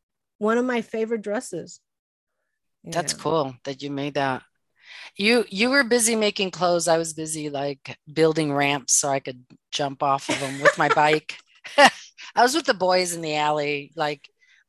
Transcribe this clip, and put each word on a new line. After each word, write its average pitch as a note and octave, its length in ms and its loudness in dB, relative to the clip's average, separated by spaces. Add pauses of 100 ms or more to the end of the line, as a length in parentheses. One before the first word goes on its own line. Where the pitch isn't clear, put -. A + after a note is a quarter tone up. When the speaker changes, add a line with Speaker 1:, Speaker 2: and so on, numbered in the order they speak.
(400)
Speaker 1:
one G#3+ 180 0
of B3 80 0
my B3 160 -2
favorite A3+ 420 -4
dresses. F#3+ 580 -8 (1080)
Speaker 2:
That's D#3+ 220 -4
Speaker 1:
Yeah. - 0 -
Speaker 2:
cool D3 500 -2
that C3+ 180 -10
you C#3+ 80 -8
made C#3 260 -6
that. C3+ 280 -2 (720)
You, A3 340 2
you G#3 200 0
were C#4 140 4
busy A#3 320 2
making G#3 360 0
clothes. F3 360 0
I E3 100 4
was E3 160 -4
busy, D#3 360 -8
like, C#3 480 -8 (140)
building D#3 420 2
ramps C#3+ 400 2
so - 160 2
I C#3 100 0
could B2+ 260 -12 (260)
jump C#3 320 -4
off C#3 260 0
of C3+ 120 -4
'em C#3 180 -6
with D3 180 4
my D3+ 120 4
Speaker 1:
<laughs> - 60 0
Speaker 2:
bike. D#3 420 2 (200)
<laughs> - 200 -16
I - 640 4
was B3+ 140 4
with D#4+ 100 -2
the C4 80 2
boys F#3 400 0
in E3+ 80 -10
the D#3 140 -4
alley, D3 600 -2
like, D3+ 340 -4 (400)